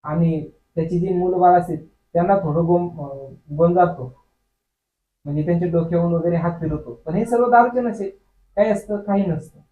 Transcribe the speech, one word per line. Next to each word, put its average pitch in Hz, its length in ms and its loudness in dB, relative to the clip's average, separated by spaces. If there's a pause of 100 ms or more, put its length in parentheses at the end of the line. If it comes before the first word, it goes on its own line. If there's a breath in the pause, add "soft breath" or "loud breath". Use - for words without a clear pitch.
आणि 156 460 -2 (260)
त्याची 165 240 -2
जी 190 140 0
मुलं 180 260 0
बाळ 180 200 6
असतील 160 300 -6
त्यांना 180 480 0
थोडं 165 280 0
गों-, 175 240 2
अं, 139 440 -12 (240)
गोंजारतो, 170 640 0 (1000)
म्हणजे 151 200 -4
त्यांच्या 175 240 0
डोक्यावरून 170 440 0
वगैरे 170 220 0
हात 170 240 -2
फिरवतो. 151 340 -6 (120)
पण 160 80 -8
हे 214 120 0
सर्व 240 260 0
दारूचे 240 300 4
नशे, 202 280 -6 (460)
काही 214 140 2
असतं 208 280 -2
काही 202 280 -2
नसतं. 160 340 -8 (120)